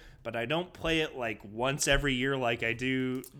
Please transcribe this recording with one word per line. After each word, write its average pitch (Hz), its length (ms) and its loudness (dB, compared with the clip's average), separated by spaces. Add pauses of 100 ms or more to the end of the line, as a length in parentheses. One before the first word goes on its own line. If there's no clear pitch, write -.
(220)
but 113 140 -6
I 117 100 0
don't 165 260 -2
play 160 280 0
it, 156 180 -2
like, 113 220 -4 (120)
once 131 360 0
every 143 260 4
year 135 240 0
like 120 240 2
I 117 120 0
do 127 500 0 (160)